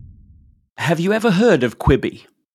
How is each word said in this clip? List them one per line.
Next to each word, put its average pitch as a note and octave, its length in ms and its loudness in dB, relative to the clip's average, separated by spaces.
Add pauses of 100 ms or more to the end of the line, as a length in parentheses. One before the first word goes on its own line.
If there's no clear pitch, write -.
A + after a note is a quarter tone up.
(760)
Have D3+ 200 -2
you F3+ 140 -2
ever A3 180 0
heard F#3+ 320 2
of A#2+ 160 -4
Quibi? - 480 -2 (300)